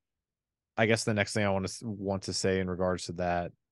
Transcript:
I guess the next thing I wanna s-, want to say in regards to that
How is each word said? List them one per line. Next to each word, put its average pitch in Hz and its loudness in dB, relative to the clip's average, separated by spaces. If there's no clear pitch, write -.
I 110 4
guess 110 4
the 117 2
next 104 0
thing 107 2
I 101 4
wanna 95 0
s-, - -6
want 98 -4
to 92 -6
say 95 2
in 92 0
regards 90 0
to 87 -8
that 87 -2